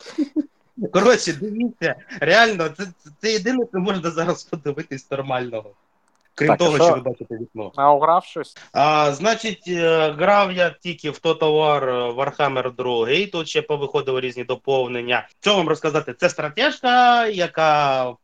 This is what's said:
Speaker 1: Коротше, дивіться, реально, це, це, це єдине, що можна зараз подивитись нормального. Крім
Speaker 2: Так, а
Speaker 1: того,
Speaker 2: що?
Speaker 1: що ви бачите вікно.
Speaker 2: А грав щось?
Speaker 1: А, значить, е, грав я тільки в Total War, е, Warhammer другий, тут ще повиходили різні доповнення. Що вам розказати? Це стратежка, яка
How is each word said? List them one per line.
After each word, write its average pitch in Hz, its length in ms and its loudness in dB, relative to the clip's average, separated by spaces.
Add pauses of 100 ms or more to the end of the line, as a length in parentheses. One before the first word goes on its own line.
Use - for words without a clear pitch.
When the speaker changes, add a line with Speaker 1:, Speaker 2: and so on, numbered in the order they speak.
(920)
Speaker 1:
Коротше, 208 400 4
дивіться, 202 640 -4 (240)
реально, 185 500 2
це, 185 160 -10
це, 175 240 -18 (120)
це 220 120 0
єдине, 226 360 -2
що 185 100 -4
можна 180 320 -2
зараз 165 320 -2
подивитись 143 680 -8
нормального. 127 600 -6 (640)
Крім 147 100 2
Speaker 2:
Так, - 140 4
а 175 40 4
Speaker 1:
того, 151 100 4
Speaker 2:
що? 151 100 6
Speaker 1:
що 170 80 8
ви 131 80 0
бачите 120 360 -8
вікно. 110 380 -12
Speaker 2:
А 143 240 4
грав 165 240 2
щось? - 340 -12 (160)
Speaker 1:
А, 151 380 4
значить, 214 560 -2
е, 165 440 2
грав 190 400 0
я 180 180 0
тільки 165 400 -10
в 139 140 -10
Total 160 160 0
War, 151 440 2
е, 123 280 -2
Warhammer 131 640 -2
другий, 123 520 0
тут 165 200 -8
ще 156 140 -2
повиходили 139 600 -4
різні 123 220 -6
доповнення. 123 840 -2 (140)
Що 208 140 2
вам 175 120 2
розказати? 151 460 -2
Це 175 160 0
стратежка, 240 960 0
яка 151 880 0 (100)